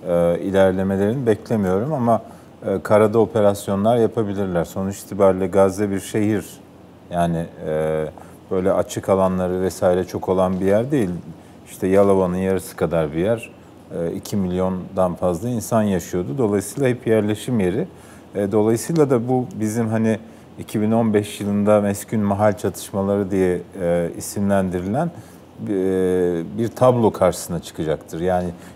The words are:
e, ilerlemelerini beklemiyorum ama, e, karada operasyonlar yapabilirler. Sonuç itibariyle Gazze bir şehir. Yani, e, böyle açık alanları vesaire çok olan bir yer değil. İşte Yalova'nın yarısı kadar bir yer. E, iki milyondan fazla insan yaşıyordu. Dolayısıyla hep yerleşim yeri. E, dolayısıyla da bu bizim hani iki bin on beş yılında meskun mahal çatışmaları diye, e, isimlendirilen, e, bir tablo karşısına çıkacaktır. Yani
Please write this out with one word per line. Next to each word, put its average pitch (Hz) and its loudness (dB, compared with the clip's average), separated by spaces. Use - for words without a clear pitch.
e, 85 2
ilerlemelerini 95 2
beklemiyorum 107 0
ama, 117 2
e, 98 -2
karada 107 4
operasyonlar 104 2
yapabilirler. 101 0
Sonuç 98 -6
itibariyle 95 2
Gazze 98 2
bir 98 -2
şehir. 104 -2
Yani, 85 0
e, 78 -2
böyle 95 2
açık 90 -2
alanları 92 2
vesaire 92 2
çok - -6
olan 92 0
bir 95 -2
yer 110 2
değil. 120 0
İşte - -6
Yalova'nın 95 4
yarısı 95 -2
kadar 80 0
bir 80 -4
yer. 104 -2
E, 85 -4
iki 98 -8
milyondan 92 -2
fazla 90 -2
insan 113 0
yaşıyordu. 98 -2
Dolayısıyla 113 0
hep 120 -4
yerleşim 107 0
yeri. 101 0
E, 98 -2
dolayısıyla 117 2
da 123 0
bu 127 0
bizim 110 -2
hani 110 0
iki 110 -4
bin 107 0
on 113 2
beş 104 0
yılında 104 2
meskun 101 -2
mahal 101 2
çatışmaları 98 -2
diye, 92 2
e, 87 0
isimlendirilen, 98 -2
e, - -8
bir 113 -2
tablo 120 4
karşısına 87 0
çıkacaktır. 78 -6
Yani 90 0